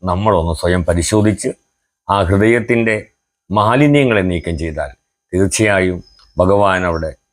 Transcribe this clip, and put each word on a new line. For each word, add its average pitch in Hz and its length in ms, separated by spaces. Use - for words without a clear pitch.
നമ്മളൊന്ന് 90 500
സ്വയം 90 300
പരിശോധിച്ച് 104 600
ആ 101 100
ഹൃദയത്തിൻ്റെ 113 680
മാലിന്യങ്ങളെ 127 720
നീക്കം 85 320
ചെയ്താൽ 76 300
തീർച്ചയായും 92 640
ഭഗവാൻ 95 480
അവിടെ 82 200